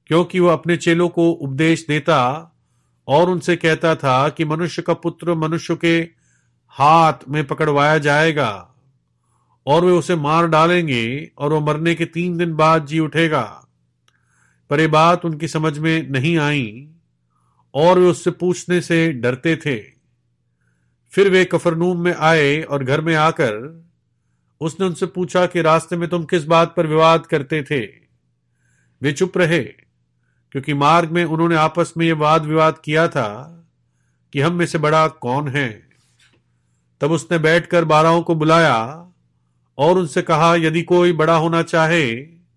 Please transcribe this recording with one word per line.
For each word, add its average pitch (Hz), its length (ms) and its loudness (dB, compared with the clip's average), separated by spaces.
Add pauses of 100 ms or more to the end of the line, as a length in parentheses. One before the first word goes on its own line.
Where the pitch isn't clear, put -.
क्योंकि 175 340 0
वो 175 80 4
अपने 165 280 0
चेलों 170 320 0
को 170 220 0
उपदेश 160 580 -2
देता 147 640 -2 (560)
और 165 220 4
उनसे 175 260 -2
कहता 160 400 0
था 135 320 0
कि 160 160 -4
मनुष्य 160 380 -6
का 170 120 -2
पुत्र 170 400 -6
मनुष्य 160 420 -4
के 165 320 0 (600)
हाथ 160 440 4 (160)
में 147 180 -4
पकड़वाया 151 520 0
जाएगा 143 760 -2 (920)
और 160 180 2
वे 180 80 4
उसे 175 240 0
मार 160 300 0
डालेंगे 156 920 0
और 147 140 -4
वो 151 80 0
मरने 151 340 -2
के 165 100 -4
तीन 170 320 -6
दिन 170 180 -4
बाद 156 320 2
जी 151 120 -6
उठेगा। 147 640 -2 (1080)
पर 147 100 0
ये 160 60 4
बात 165 380 2
उनकी 156 240 -6
समझ 156 300 -4
में 160 300 -2
नहीं 139 300 -2
आई 143 520 -4 (840)
और 175 240 4
वे 180 80 6
उससे 175 240 0
पूछने 175 500 -4
से 165 320 0
डरते 127 440 -2
थे। 139 220 -6 (1300)
फिर 196 200 2
वे 185 140 4
कफरनूम 170 560 -2
में 175 140 0
आए 156 480 2
और 143 220 -4
घर 139 160 -2
में 160 140 -2
आकर 156 720 -2 (760)
उसने 165 260 -4
उनसे 180 200 -4
पूछा 180 400 -2
कि 175 160 -2
रास्ते 160 340 0
में 170 120 -6
तुम 170 160 -4
किस 165 200 -2
बात 165 320 2
पर 170 100 0
विवाद 160 400 4
करते 151 360 -4
थे? 143 180 -4 (1200)
वे 147 100 -2
चुप 180 260 -4
रहे, 160 260 0 (880)
क्योंकि 139 220 -4
मार्ग 156 360 2
में 175 140 0
उन्होंने 165 320 0
आपस 156 400 0
में 165 100 0
ये 165 60 2
वाद 156 320 2
विवाद 156 400 0
किया 156 240 0
था 131 540 -6 (720)
कि 143 80 -4
हम 165 140 0
में 175 120 -2
से - 120 -4
बड़ा 156 300 2
कौन 143 400 -6
है। 127 400 -6 (1120)
तब 147 120 0
उसने 165 260 -2
बैठकर 165 460 0
बारहों 160 380 4
को 170 120 -2
बुलाया 156 760 0 (680)
और 170 200 4
उनसे 175 240 -2
कहा, 165 340 2
"यदि 160 260 0
कोई 175 300 2
बड़ा 160 240 2
होना 165 260 0
चाहे 160 720 -2 (200)